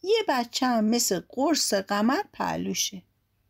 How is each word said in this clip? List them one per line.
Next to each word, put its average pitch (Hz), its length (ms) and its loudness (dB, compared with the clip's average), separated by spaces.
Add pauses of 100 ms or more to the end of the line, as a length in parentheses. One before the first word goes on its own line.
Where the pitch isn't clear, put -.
یه 415 160 2 (100)
بچه 254 380 -2
هم 233 180 2
مثل 220 440 2
قرص 285 460 0
قمر 214 480 0 (100)
پهلوشه. 180 720 -4 (480)